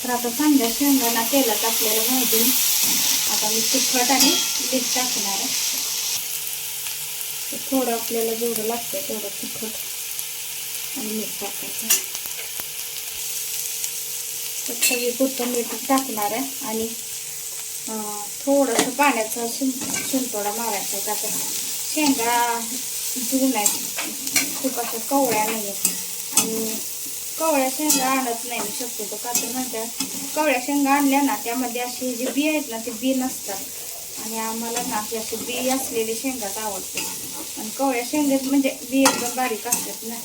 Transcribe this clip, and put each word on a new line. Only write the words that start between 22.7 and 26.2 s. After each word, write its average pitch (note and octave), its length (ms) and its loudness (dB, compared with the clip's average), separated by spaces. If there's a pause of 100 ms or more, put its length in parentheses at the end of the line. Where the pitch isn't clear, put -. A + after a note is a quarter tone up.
जून C4 380 2
आहेत, G#3+ 360 0 (680)
खूप B3+ 180 0
अशा A#3 180 -2 (120)
कवळ्या B3 340 4
नाही A3 240 -2
आहेत. G3 80 -6 (640)